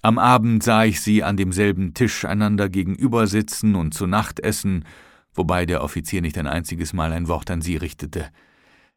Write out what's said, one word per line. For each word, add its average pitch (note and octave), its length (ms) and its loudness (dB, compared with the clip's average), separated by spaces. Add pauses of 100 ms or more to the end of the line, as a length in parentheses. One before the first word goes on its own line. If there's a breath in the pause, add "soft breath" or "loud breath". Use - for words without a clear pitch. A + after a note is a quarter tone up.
Am A2+ 120 4
Abend A#2 440 4
sah A2+ 220 4
ich G2+ 160 2
sie G#2 240 4
an G2 120 0
demselben F#2 580 0
Tisch - 300 0
einander G#2 440 0
gegenüber G2 580 0
sitzen G#2+ 480 2
und E2 180 0
zu G2 140 -4
Nacht G#2 340 -2
essen, F#2+ 440 -2 (500 loud breath)
wobei F2+ 320 0
der E2 160 0
Offizier E2+ 400 -4
nicht E2 160 -4
ein D#2 80 -4
einziges D#2+ 460 -4
Mal E2 200 -2
ein E2 160 -4
Wort E2 220 -2
an E2 100 -2
sie E2 160 -4
richtete. - 540 -8 (680 soft breath)